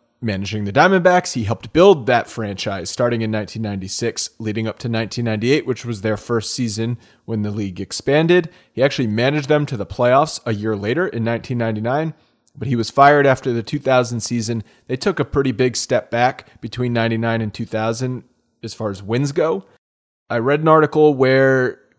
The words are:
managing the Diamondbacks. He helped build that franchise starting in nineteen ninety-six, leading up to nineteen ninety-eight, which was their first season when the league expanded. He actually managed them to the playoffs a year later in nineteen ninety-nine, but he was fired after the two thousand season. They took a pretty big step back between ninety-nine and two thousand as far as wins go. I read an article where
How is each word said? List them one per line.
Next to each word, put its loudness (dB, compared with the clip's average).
managing -4
the -6
Diamondbacks. 4
He -4
helped -6
build 6
that 0
franchise -6
starting 0
in -2
nineteen -6
ninety-six, -6
leading -4
up -6
to -6
nineteen -4
ninety-eight, 0
which -6
was -8
their -2
first -4
season -4
when -4
the -4
league -6
expanded. 2
He -2
actually 0
managed -2
them 2
to -8
the -6
playoffs 2
a -2
year -2
later -2
in -4
nineteen -4
ninety-nine, -2
but -8
he 0
was -2
fired 6
after 2
the -2
two -6
thousand 0
season. -4
They -4
took -2
a 2
pretty 0
big 0
step -2
back -2
between -6
ninety-nine 0
and -4
two -8
thousand -4
as -12
far -6
as -10
wins -2
go. 0
I -2
read 2
an 2
article 6
where 4